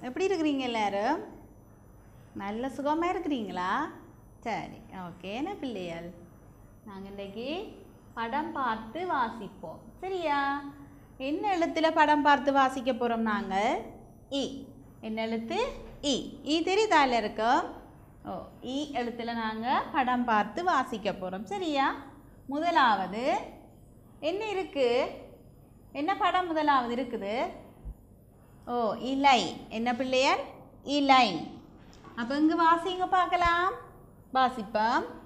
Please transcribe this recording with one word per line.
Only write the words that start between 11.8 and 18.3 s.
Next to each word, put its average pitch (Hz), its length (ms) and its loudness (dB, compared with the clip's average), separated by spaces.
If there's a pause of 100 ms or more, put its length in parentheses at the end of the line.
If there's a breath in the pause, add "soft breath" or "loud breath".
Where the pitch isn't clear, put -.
படம் 294 280 6
பார்த்து 277 260 4
வாசிக்க 262 400 2
போறோம் 233 380 0
நாங்க? 202 500 0 (500)
இ. - 340 -4 (360)
என்ன 220 260 -6
எழுத்து? 226 320 -2 (420)
இ. 294 140 2 (380)
இ 330 40 2 (120)
தெரியுதா 392 380 4
எல்லாருக்கும்? 233 540 2 (640)
ஓ, 202 100 -8 (280)